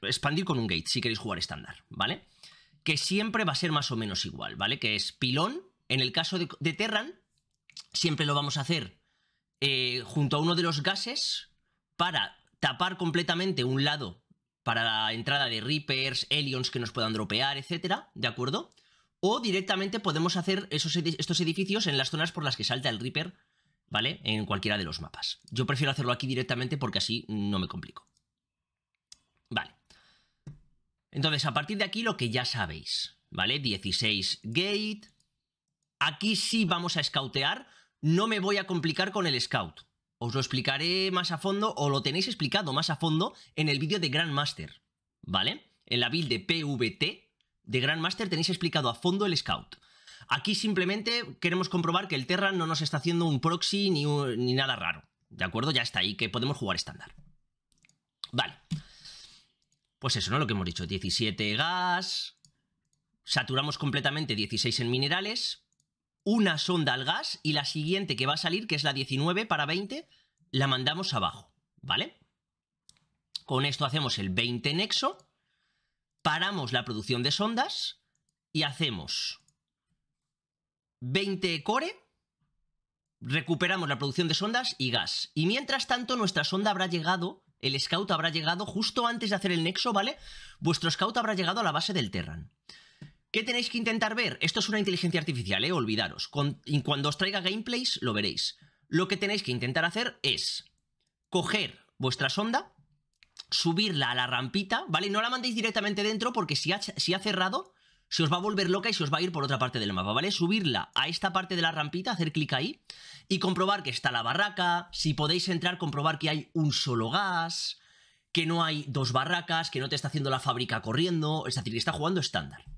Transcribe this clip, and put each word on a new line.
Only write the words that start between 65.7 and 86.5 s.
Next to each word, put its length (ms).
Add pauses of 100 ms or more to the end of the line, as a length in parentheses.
una 320
sonda 380
al 100
gas 380
y 100
la 120
siguiente 500
que 120
va 80
a 20
salir, 320
que 80
es 80
la 80
diecinueve 520
para 220
veinte, 420 (440)
la 160
mandamos 460
abajo, 380 (280)
¿vale? 360 (1300)
Con 200
esto 200
hacemos 360
el 100
veinte 420
nexo, 460 (1040)
paramos 500
la 120
producción 400
de 80
sondas 720 (480)
y 100
hacemos 800 (1600)
veinte 640
core, 280 (1300)
recuperamos 720
la 100
producción 300
de 60
sondas 440
y 140
gas. 420
Y 120
mientras 420
tanto 260
nuestra 300
sonda 260